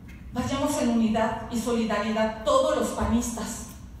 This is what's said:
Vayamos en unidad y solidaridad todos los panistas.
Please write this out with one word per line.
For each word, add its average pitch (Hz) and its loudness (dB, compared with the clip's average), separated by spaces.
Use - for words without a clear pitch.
Vayamos 277 0
en 240 2
unidad 220 2
y 240 -2
solidaridad 220 0
todos - 4
los 226 0
panistas. 214 -2